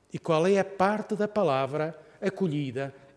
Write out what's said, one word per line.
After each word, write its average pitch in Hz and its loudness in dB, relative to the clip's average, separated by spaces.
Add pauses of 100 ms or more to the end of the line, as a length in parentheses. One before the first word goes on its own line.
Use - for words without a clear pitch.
(120)
e 156 -8
qual 160 2
é 196 4
a 185 2
parte 208 0
da 208 0
palavra 151 0 (240)
acolhida 143 -2 (220)